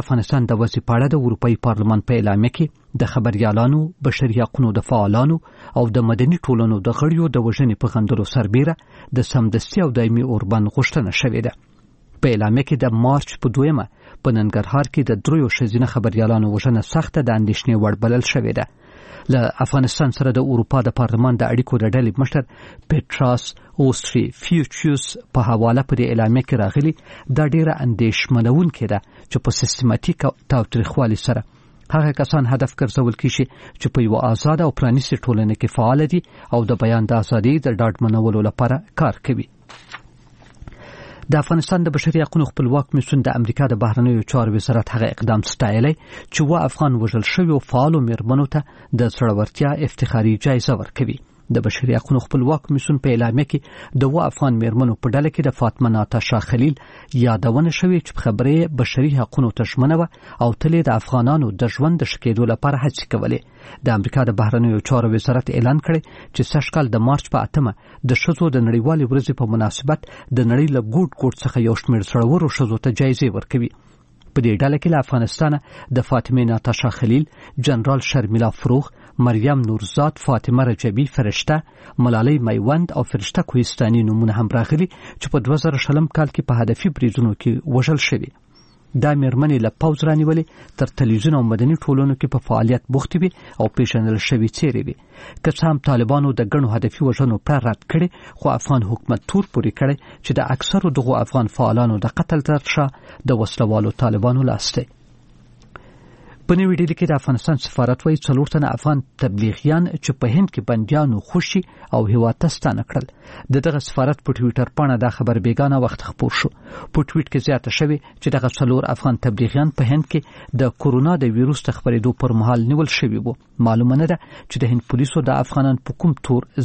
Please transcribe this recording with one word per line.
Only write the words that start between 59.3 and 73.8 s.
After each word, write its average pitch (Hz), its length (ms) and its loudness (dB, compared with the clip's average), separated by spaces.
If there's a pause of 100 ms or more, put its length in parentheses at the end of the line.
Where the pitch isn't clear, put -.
ته - 200 -4
ژمنه 147 280 2
وه 165 100 0 (320)
او 120 120 2
تل 156 220 0
یې 165 140 2
د 110 120 0
افغانانو 127 500 0
د 104 240 -2
ژوند 160 240 2
د 117 120 -2
ښه - 80 -10
کېدو 113 340 0
لپاره 135 300 -2
هڅې - 260 -4
کولې. 117 320 -2 (380)
د 120 180 0
امریکا 110 260 0
د 113 160 0
بهرنیو 113 460 2
چارو 117 300 2
وزارت 123 340 0
اعلان 131 320 2
کړی 165 200 0 (320)
چې - 100 -2
سږ - 280 0
کال 151 180 0
د 113 200 0
مارچ 139 240 0
په 135 80 0
اتمه 113 320 0 (280)
د 123 120 -2
ښځو 170 340 0
د 131 120 2
نړیوالې 120 480 2
ورځې 131 260 0
په 123 140 -2
مناسبت 113 540 -2 (260)
د 123 160 0
نړۍ 127 260 4
له 131 140 0
ګوټ 127 340 0
ګوټ 127 200 0
څخه - 220 -4
یو 113 160 2
شمېر 113 280 0
زړورو 131 540 0
ښځو 113 220 0
ته - 120 -2
جایزې 131 400 0
ورکوي. 117 400 -4 (580)